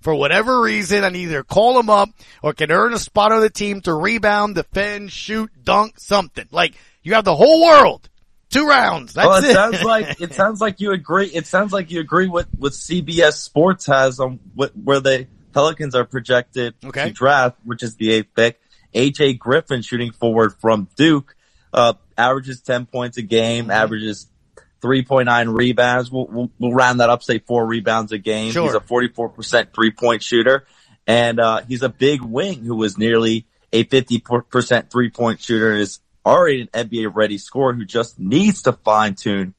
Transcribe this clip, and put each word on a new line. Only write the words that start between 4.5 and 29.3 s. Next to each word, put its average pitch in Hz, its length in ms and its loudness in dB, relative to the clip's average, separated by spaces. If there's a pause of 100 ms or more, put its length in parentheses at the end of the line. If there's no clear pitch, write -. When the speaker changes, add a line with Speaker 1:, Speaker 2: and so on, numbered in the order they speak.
Speaker 1:
defend, 202 560 -6
shoot, 220 400 -8 (120)
dunk, 202 360 0
something? - 520 -4
Like, 165 240 -2 (280)
you 170 100 -4
have 220 120 2
the 190 100 2
whole 320 300 6
world. 285 440 8 (400)
Two 285 180 0
rounds. 208 460 0
That's 196 140 2
Speaker 2:
Well, 190 160 4
it 294 60 2
Speaker 1:
it. 240 40 6
Speaker 2:
sounds 190 300 2
like, 214 380 -2
Speaker 1:
<laughs> - 0 -
Speaker 2:
it 170 120 -12
sounds 202 280 0
like 214 180 -4
you 202 140 -2
agree. 180 340 -2
It 165 200 -8
sounds 196 260 -2
like 190 180 -6
you 165 80 -6
agree 165 280 0
with, 175 200 -4 (100)
with 139 160 -4
C - 280 -6
B 165 200 -2
S 151 200 2
Sports 180 460 0
has 135 340 0
on 127 180 -6 (160)
what, 139 220 -4
where 135 240 0
the 131 260 -2 (240)
Pelicans 147 440 -2
are 123 100 0
projected 123 720 -4 (100)
Speaker 1:
Okay. 135 200 -8
Speaker 2:
to 113 60 -6
draft, 127 540 2
which 117 180 -10
is 113 140 -10
the 110 140 0
eighth 110 220 -2
pick. 117 280 0 (320)
A 131 180 0
J 139 220 0
Griffin, 123 480 -2
shooting 117 300 -6
forward 113 500 0
from 107 340 0
Duke, 147 400 2 (380)
uh, 117 200 2 (240)
averages 131 440 -2
ten 123 240 -4
points 123 320 -8
a 120 40 -10
game, 113 440 -2
Speaker 1:
Mm-hmm. 104 60 -6
Speaker 2:
averages 107 560 -2 (540)
three 127 220 0
point 131 220 2
nine 120 240 2
rebounds. 123 600 0
We'll, 127 180 -6
we'll, 120 300 -8
we'll 120 160 -4
round 123 280 2
that 117 80 4
up, 120 140 2
say 117 160 -2
four 120 260 -2
rebounds 113 480 -4
a 107 40 -6
game. 110 360 -6
Speaker 1:
Sure. 170 100 -2
Speaker 2:
He's 135 120 -2
a 107 40 0
forty-four 117 500 -4
percent - 440 -2